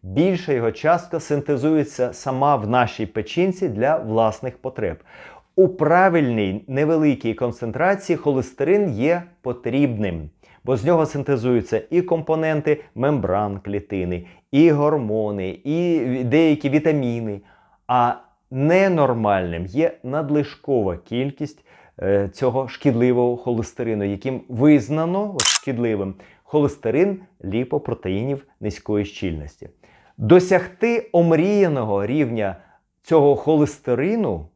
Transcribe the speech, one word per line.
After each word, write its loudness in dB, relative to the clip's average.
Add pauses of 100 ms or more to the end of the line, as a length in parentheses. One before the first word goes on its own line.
більша -2
його 0
частка -2
синтезується -2
сама 0
в -4
нашій 0
печінці -2
для 0
власних -2
потреб. -6 (600)
У 6
правильній 2
невеликій 0
концентрації -2
холестерин 0
є 0 (200)
потрібним, -2 (340)
бо 0
з -6
нього 2
синтезуються 0
і 2
компоненти 0 (140)
мембран -2
клітини, -4 (260)
і 6
гормони, 0
і -2
ві-, -2
деякі 2
вітаміни. 0 (460)
А 2 (380)
ненормальним 2
є 0 (100)
надлишкова -2
кількість, -6 (380)
е, 2
цього -2
шкідливого 2
холестерину, -4
яким -4
визнано, 2
от, -2
шкідливим -2 (280)
холестерин 0 (240)
ліпопротеїнів -4 (140)
низької -4
щільності. -8 (500)
Досягти 2
омріяного 2
рівня -2 (460)
цього 4
холестерину 0